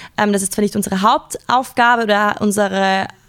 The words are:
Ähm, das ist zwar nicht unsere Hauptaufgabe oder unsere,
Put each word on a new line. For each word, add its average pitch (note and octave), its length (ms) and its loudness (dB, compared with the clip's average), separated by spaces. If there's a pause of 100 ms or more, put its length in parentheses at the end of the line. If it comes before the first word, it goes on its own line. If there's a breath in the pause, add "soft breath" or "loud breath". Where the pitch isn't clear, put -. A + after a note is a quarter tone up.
(160 loud breath)
Ähm, G#3 160 0
das G3 100 -2
ist F#3+ 100 -6
zwar G#3 100 -2
nicht G3+ 120 0
unsere G3 280 -2
Hauptaufgabe A#3+ 1040 0
oder G#3 360 0
unsere, F#3+ 640 0 (220)